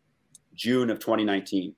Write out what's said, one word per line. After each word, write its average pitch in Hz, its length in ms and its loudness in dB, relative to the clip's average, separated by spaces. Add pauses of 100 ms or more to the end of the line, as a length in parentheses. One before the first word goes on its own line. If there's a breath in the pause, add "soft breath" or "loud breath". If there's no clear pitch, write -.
(540)
June 123 360 2
of 107 100 -2
twenty 110 260 0
nineteen, 98 520 -2